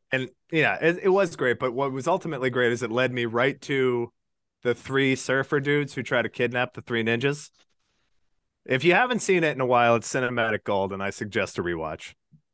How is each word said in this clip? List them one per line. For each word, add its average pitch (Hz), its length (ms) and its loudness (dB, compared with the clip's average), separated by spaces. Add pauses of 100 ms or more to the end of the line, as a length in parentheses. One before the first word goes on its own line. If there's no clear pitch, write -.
(120)
And, 131 200 -4 (200)
yeah, 135 300 2
it, 170 220 2
it 196 60 4
was 185 260 2
great. 123 240 0
But 127 140 -2
what 135 180 -2
was 131 160 -4
ultimately 156 420 -2
great 123 220 2
is 120 100 -2
it 113 100 -4
led 123 220 2
me 120 120 -2
right 120 360 0
to 127 500 0 (520)
the 120 100 2
three 135 420 0
surfer 135 440 -2
dudes 143 340 -2
who 135 80 -6
try 120 220 0
to 113 60 -2
kidnap 123 440 -2
the - 80 -14
three 117 220 -2
ninjas. 127 480 -2 (1120)
If 131 180 -2
you 175 120 4
haven't 247 240 2
seen 180 240 2
it 151 100 0
in 127 80 -4
a 131 60 2
while, 120 280 6
it's - 160 -4
cinematic 120 520 0
gold, 98 300 -2
and 98 100 -6
I 98 80 -2
suggest 101 480 -4
a 92 40 -4
rewatch. 80 520 -6 (380)